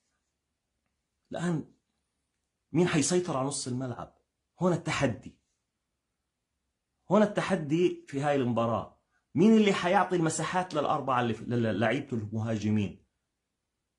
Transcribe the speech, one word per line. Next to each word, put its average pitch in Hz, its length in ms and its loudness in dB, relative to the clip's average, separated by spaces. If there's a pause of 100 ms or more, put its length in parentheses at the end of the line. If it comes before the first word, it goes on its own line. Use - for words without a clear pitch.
(1300)
الآن 165 340 -4 (1080)
مين 175 160 2
حيسيطر 165 500 0
على 131 100 -2
نص 143 200 -6
الملعب؟ 123 500 -8 (420)
هون 175 140 2
التحدي. - 680 -4 (1700)
هون 208 100 6
التحدي 170 840 0
في 139 140 -6
هاي 147 140 2
المباراة. 117 640 0 (360)
مين 220 220 6
اللي 202 160 4
حيعطي 180 420 2
المساحات 165 580 -2
للأربعة 135 480 0
اللي 117 120 0
في-، - 120 -10
ل-، 120 180 0
ل-، 104 160 0
لعيبته 120 360 -2
المهاجمين؟ 107 880 -2 (960)